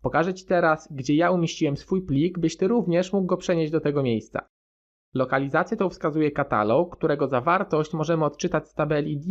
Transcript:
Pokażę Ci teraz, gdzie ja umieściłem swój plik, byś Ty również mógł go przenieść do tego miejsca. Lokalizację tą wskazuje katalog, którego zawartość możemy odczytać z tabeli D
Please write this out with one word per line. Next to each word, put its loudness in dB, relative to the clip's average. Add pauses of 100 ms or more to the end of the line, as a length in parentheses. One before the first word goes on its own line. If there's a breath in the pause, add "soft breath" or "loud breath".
Pokażę 0
Ci -16
teraz, 2
gdzie -2
ja 4
umieściłem 0
swój -2
plik, 0
byś -2
Ty 0
również 2
mógł 2
go 0
przenieść 0
do 2
tego 0
miejsca. -2 (680)
Lokalizację 0
tą 0
wskazuje -2
katalog, 0
którego 0
zawartość 0
możemy 0
odczytać -2
z -20
tabeli -2
D -10